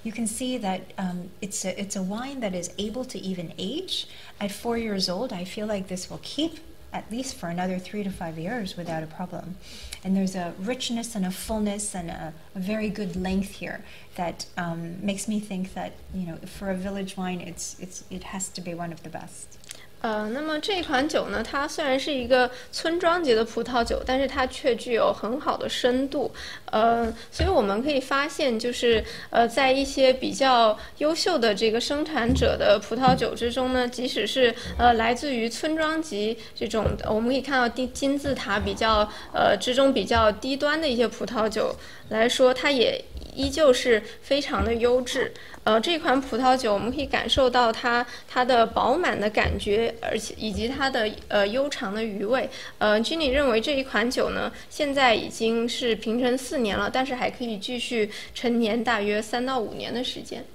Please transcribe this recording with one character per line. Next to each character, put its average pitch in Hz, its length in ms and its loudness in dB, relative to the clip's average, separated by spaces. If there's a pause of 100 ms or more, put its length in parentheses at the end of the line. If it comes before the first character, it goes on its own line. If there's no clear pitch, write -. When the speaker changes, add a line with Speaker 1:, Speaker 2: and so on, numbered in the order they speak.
Speaker 1:
you 226 80 -6
can 226 160 -2
see 254 320 -4
that, 185 220 -2 (180)
um, 180 320 -6 (100)
it's 196 240 -6
a, 180 160 -2
it's 196 140 -6
a 190 80 -2
wine 247 380 -6
that 196 120 -2
is 175 240 -4
able 220 280 -4
to 226 120 -12
even 180 400 -6
age. 262 480 -6 (340)
At 202 120 -4
four 233 260 -4
years 202 320 -2
old, 220 240 -4
I 180 120 -6
feel 208 200 -8
like 202 220 -4
this 185 240 -8
will 165 100 -12
keep - 380 -4 (320)
at 185 180 -8
least 254 240 -6
for - 160 -8
another 180 300 -2
three 208 240 -8
to 190 80 -4
five 165 260 -8
years 190 400 -6
without 165 240 -6
a 160 60 -8
problem. 175 480 -10 (480)
And 190 120 0
there's 190 200 2
a 175 240 -6
richness 233 560 -4
and 190 100 0
a 185 60 -2
fullness 208 640 -4
and 170 160 -6
a, 156 220 -10 (200)
a 196 60 -8
very 214 300 -2
good 185 260 -4
length 185 380 -2
here - 280 -10 (320)
that, 170 320 -6 (120)
um, 170 460 -6
makes 196 240 -4
me 214 120 0
think 190 340 -6
that, 180 200 -8 (200)
you 185 140 -4
know, 160 180 -10
for 196 240 -8
a 190 60 0
village 190 420 -6
wine, 180 240 -4
it's, - 380 -10
it's, 185 320 -14
it 185 140 -10
has 185 240 -8
to 170 120 -10
be 175 140 -8
one 170 180 -8
of 160 80 -16
the 165 80 -14
best. - 420 -14 (520)
Speaker 2:
呃， 214 300 -2
那 277 80 -4
么 311 180 -2
这 359 240 -2
款 269 240 2
酒 254 220 0
呢， 202 120 -2
它 277 240 -2
虽 330 160 -4
然 269 160 2
是 285 160 -2
一 254 140 -2
个 254 240 6 (220)
村 339 260 -2
庄 349 240 4
级 254 100 6
的 220 120 4
葡 226 180 -4
萄 247 180 2
酒， 233 240 0
但 262 140 2
是 277 80 2
它 269 200 0
却 262 280 0
具 - 160 -6
有 208 220 4
很 233 260 -4
好 - 160 0
的 - 140 -4
深 254 400 2
度。 277 200 -2 (420)
呃， 233 380 4 (220)
所 - 140 0
以 - 20 2
我 359 140 6
们 202 200 2
可 277 80 0
以 269 120 2
发 277 260 0
现， 269 320 0
就 240 100 -2
是， 233 320 2 (280)
呃， 233 180 4
在 262 240 4
一 269 140 4
些 262 260 4
比 277 220 0
较 233 440 6 (200)
优 302 180 2
秀 320 240 2
的 220 160 4
这 220 160 2
个 226 80 2
生 294 240 -2
产 262 300 0
者 247 240 4
的 208 220 6
葡 220 180 -6
萄 262 180 6
酒 233 180 0
之 233 160 -2
中 254 220 0
呢， 254 160 2
即 247 180 -4
使 226 220 -2
是， 247 260 4 (240)
呃， 240 180 8
来 226 200 2
自 285 180 -2
于 226 140 0
村 311 300 -2
庄 320 260 0
级 214 340 -2 (160)
这 240 140 -4
种， 208 380 0
我 214 160 2
们 233 80 2
可 262 40 2
以 262 80 2
看 269 160 0
到 240 120 4
金-， 254 240 -2
金 277 260 0
字 277 160 -2
塔 208 240 -2
比 196 140 -2
较， 214 360 4 (240)
呃， - 220 6
之 247 180 0
中 269 200 6
比 214 100 2
较 226 260 6
低 262 280 -2
端 294 240 2
的 330 40 0
一 247 120 2
些 233 100 4
葡 - 180 -4
萄 220 220 0
酒 214 260 0 (360)
来 220 180 4
说， 254 260 6
它 285 180 2
也 247 300 4 (320)
依 277 160 0
旧 285 220 6
是 240 320 4 (180)
非 285 200 2
常 208 240 0
的 233 100 2
优 240 240 4
质。 247 340 -2 (300)
呃， 220 160 6
这 330 180 0
款 302 220 4
葡 262 180 -4
萄 254 200 6
酒 233 160 2
我 202 40 2
们 202 140 -2
可 277 80 -4
以 277 60 -2
感 226 240 0
受 262 200 6
到 247 220 6
它， 240 340 0 (220)
它 254 160 2
的 240 220 6
饱 220 320 2
满 311 200 2
的 208 120 0
感 208 280 2
觉， 214 440 0
而 - 160 -2
且 - 200 -6
以 214 140 -4
及 208 160 -2
它 269 220 0
的， 233 200 0 (200)
呃， 302 180 4
悠 269 220 0
长 208 260 -4
的 220 80 -2
余 202 220 -4
味。 226 240 0 (300)
呃， 214 200 4
Ginny 302 320 0
认 277 180 4
为 220 120 4
这 302 100 -2
一 269 100 2
款 240 300 0
酒 220 200 0
呢， 190 200 -2 (180)
现 285 240 -2
在 262 220 6
已 - 140 -2
经 226 380 0
是 233 280 0
平 226 240 -2
陈 247 180 2
四 294 200 -4
年 214 200 2
了， 202 140 0
但 262 140 2
是 254 100 -4
还 240 160 -2
可 - 140 -6
以 226 120 -4
继 240 220 -6
续 220 320 0 (240)
陈 240 240 2
年 220 240 2
大 226 160 2
约 208 220 2
三 240 240 -2
到 262 120 0
五 214 180 -2
年 - 180 -6
的 240 100 -2
时 - 180 -6
间。 240 220 -12 (120)